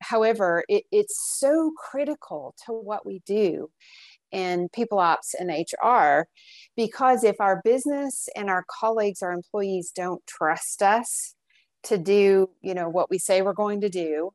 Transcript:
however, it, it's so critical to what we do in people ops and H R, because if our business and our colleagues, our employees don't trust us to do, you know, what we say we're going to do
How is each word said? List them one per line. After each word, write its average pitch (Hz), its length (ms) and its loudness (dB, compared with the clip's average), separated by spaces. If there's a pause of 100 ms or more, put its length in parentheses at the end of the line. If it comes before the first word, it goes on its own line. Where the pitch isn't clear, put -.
however, 214 640 2
it, 208 240 2
it's - 460 0
so 311 360 2
critical 269 800 -8 (120)
to 240 60 -8
what 214 340 -8
we 190 180 -12
do 170 460 0 (600)
in 180 440 -4
people 226 240 -2
ops 170 340 2
and 180 180 -6
H 160 300 -6
R, 170 480 4 (480)
because 233 480 2
if 208 160 4
our 190 240 2
business 277 720 0
and 202 140 -6
our 180 180 0
colleagues, 220 540 -2
our 180 100 -4
employees 185 640 -6
don't 180 300 -6
trust - 560 -2
us 214 520 0 (500)
to 220 120 0
do, 196 540 4 (100)
you 185 140 -6
know, 175 160 -4
what 170 180 0
we 190 80 -2
say 190 240 2
we're 190 140 0
going 208 260 -2
to 208 80 -2
do 170 460 -4